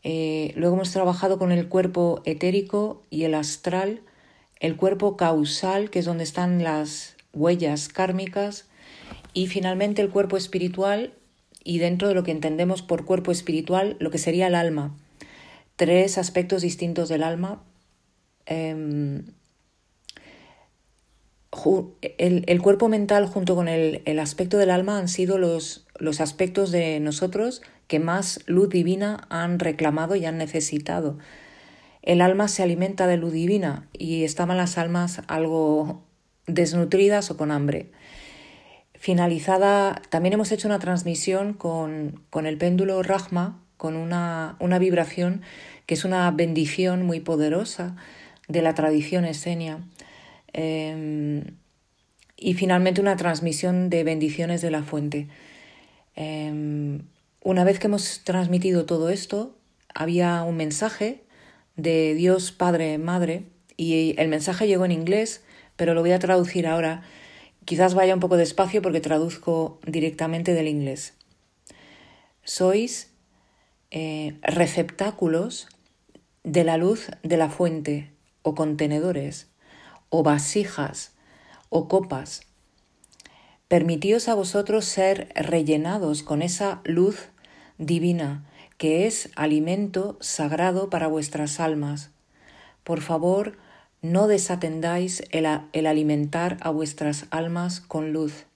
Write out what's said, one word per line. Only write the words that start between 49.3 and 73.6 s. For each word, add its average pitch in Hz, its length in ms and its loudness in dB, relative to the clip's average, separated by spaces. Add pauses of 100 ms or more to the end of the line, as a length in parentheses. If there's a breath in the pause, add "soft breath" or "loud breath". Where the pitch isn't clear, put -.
Em, 156 880 -4 (920)
y - 160 -2
finalmente 185 480 2
una 196 160 2
transmisión 175 720 0
de 170 160 2
bendiciones 160 560 -2
de 170 100 -2
la 151 100 -2
fuente. 147 460 -6 (880 loud breath)
Em, 151 840 -6 (420)
una 185 200 4
vez 190 160 4
que - 80 -2
hemos - 360 -2
transmitido 180 640 2
todo 165 240 0
esto, 202 480 -4 (380)
había 175 480 0
un 170 140 -2
mensaje 214 640 -4 (520 soft breath)
de 160 380 2
Dios, 180 380 2
Padre, 165 480 0
Madre, 175 460 -2 (320)
y 160 420 2
el 160 80 4
mensaje 180 400 0
llegó 185 180 4
en 180 60 2
inglés, 185 520 -2 (320 loud breath)
pero 170 200 2
lo 165 60 2
voy 170 100 4
a 180 80 4
traducir 180 480 2
ahora. 165 340 0 (640 loud breath)
Quizás 180 300 4
vaya 190 180 6
un 185 60 2
poco 180 180 4
despacio 180 460 2
porque 165 180 0
traduzco 160 840 -2
directamente 165 640 -2
del 160 140 2
inglés. 143 480 -6 (1300 loud breath)
Sois, 202 680 0 (800)